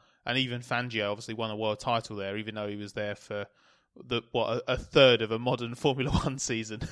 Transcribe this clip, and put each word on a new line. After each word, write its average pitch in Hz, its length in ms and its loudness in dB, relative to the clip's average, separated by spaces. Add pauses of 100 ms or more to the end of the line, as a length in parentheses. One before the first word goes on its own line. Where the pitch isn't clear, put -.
(260)
and 123 120 0
even 123 220 -2
Fangio 120 500 -2
obviously 107 240 -6
won 110 160 -4
a 104 60 -6
world 107 240 0
title 113 360 -2
there, 98 200 -4
even 107 180 -6
though 104 140 -4
he 104 80 -6
was 101 160 -10
there 104 220 -4
for 101 320 -8 (500)
the, 120 260 -4 (100)
what, 117 260 2
a, - 160 0
a - 20 -2
third 123 460 6
of 107 80 -2
a 113 80 0
modern 120 360 -2
<laughs> - 20 -16
Formula 139 340 2
One 139 280 0
season. 113 420 -4 (120)